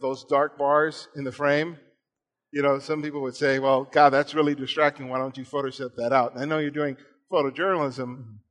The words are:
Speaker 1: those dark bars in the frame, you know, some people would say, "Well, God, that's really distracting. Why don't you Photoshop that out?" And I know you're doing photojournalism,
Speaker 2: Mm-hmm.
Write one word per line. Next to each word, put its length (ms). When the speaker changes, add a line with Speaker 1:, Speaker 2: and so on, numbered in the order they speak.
Speaker 1:
those 300
dark 260
bars 600
in 80
the 80
frame, 440
you 100
know, 160
some 240
people 200
would 120
say, 240
"Well, 260
God, 260
that's 240
really 200
distracting. 540
Why 100
don't 180
you 80
Photoshop 520
that 160
out?" 200
And 100
I 20
know 140
you're 120
doing 260
photojournalism, 720
Speaker 2:
Mm-hmm. 160